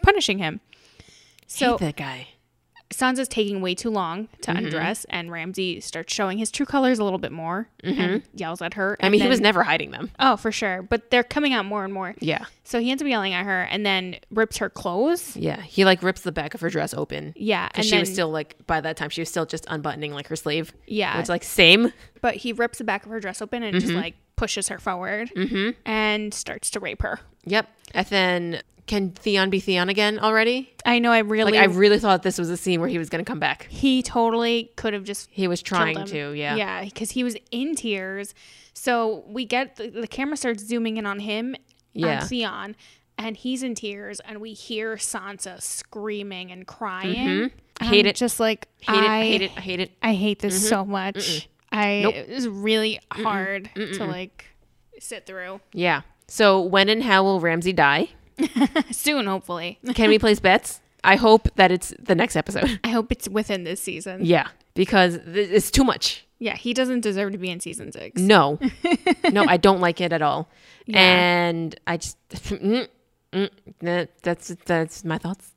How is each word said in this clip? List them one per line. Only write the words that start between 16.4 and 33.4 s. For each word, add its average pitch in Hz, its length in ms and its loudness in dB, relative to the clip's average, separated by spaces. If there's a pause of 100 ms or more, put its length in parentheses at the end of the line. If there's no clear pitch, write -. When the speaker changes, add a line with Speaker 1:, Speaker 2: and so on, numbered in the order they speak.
Speaker 2:
of - 80 -14
her 165 80 -2
dress 151 240 -4
open. 151 440 -8
Speaker 1:
Yeah, 208 320 -2
Speaker 2:
'Cause 220 160 -2
Speaker 1:
and - 0 -
Speaker 2:
she 208 140 4
was 190 100 -2
Speaker 1:
then 185 60 -10
Speaker 2:
still, 170 140 0
like, 156 260 -6 (120)
by 156 140 0
that 160 160 -6
time, 151 120 -6
she 165 120 -8
was 160 80 -6
still 165 160 -2
just 160 240 -10
unbuttoning, 147 440 -6
like, 143 140 -12
her 160 80 -8
sleeve. 156 380 -4 (120)
Speaker 1:
Yeah. 202 340 -2
Speaker 2:
It's 262 100 -4
like, 170 160 -2
same. 196 480 6 (280)
Speaker 1:
But 220 160 0
he 233 140 -6
rips 240 280 -4
the - 40 -8
back 202 220 -4
of 208 60 -16
her 220 100 -8
dress 190 200 -8
open 233 220 -8
and 208 120 -6
just, 190 120 0
Speaker 2:
Mm-hmm. 175 140 -2
Speaker 1:
like, 170 140 -8 (200)
pushes - 320 -4
her - 120 -8
forward 196 580 -6
Speaker 2:
Mm-hmm. 196 480 -2
Speaker 1:
and 214 480 -2
starts - 380 -8
to 208 100 -6
rape - 220 -6
her. - 160 -4 (260)
Speaker 2:
Yep. 214 240 0 (240)
And 180 140 -2
then 180 540 0 (260)
can 196 240 -2
Theon 190 400 0
be 190 80 2
Theon 180 280 0
again 208 300 2
already? 226 560 0 (100)
Speaker 1:
I 240 140 4
know, 240 140 4
I 226 80 6
really 214 340 2
Speaker 2:
Like, 202 80 6
I 196 40 10
really 202 340 6
thought 202 240 4
this 185 160 -2
was 170 100 -2
a 175 80 -4
scene 175 240 0
where 170 80 -2
he 175 80 -2
was 165 120 -4
gonna - 140 -6
come 262 160 -8
back. 143 300 -2